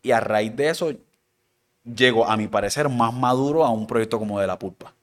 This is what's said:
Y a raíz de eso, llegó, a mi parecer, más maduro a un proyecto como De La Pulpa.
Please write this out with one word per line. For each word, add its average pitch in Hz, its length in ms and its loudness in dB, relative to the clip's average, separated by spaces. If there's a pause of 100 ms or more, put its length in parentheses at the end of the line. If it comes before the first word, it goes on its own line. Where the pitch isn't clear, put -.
Y 127 100 -2
a 117 80 4
raíz 110 340 0
de 139 140 -2
eso, 165 240 -4 (920)
llegó, 117 440 2
a 110 60 2
mi 107 140 -2
parecer, 104 400 0
más 120 240 0
maduro 131 500 0
a 139 60 4
un 110 180 -2
proyecto 113 320 0
como 104 220 -4
De 95 60 0
La 92 120 -6
Pulpa. - 440 -14